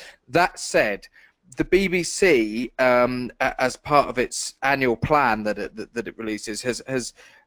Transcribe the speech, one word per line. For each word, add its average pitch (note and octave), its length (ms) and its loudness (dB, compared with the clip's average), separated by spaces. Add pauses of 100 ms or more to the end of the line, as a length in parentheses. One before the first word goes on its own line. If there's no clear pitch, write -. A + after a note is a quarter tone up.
(280)
That E3+ 320 2
said, A2+ 480 -2 (480)
the D#3+ 80 -2
B F#3+ 240 2
B F3 160 0
C, B2 760 2
um, B2 600 2
a-, - 220 -2
as B2+ 160 -2
part D3 320 2
of - 80 -6
its - 440 -4
annual C3+ 360 0
plan B2 460 2
that G#2 140 -4
it, - 200 -8
that, - 160 -12
that A2+ 160 -8
it - 80 -14
releases, G#2+ 460 -8
has, A#2+ 220 -6
has, C3 280 -6 (340)